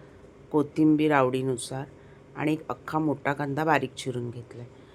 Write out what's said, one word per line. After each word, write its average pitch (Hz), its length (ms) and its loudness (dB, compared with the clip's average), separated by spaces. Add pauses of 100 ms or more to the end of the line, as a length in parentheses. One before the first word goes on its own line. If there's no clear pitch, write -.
(520)
कोथिंबीर 151 600 4
आवडीनुसार 131 760 0 (500)
आणि 147 180 0
एक 151 160 -6
अख्खा - 300 -4
मोठा 143 340 0
कांदा 139 300 -4
बारीक 139 320 2
चिरून 120 340 -6
घेतला 120 320 -14
आहे. 120 100 -18 (240)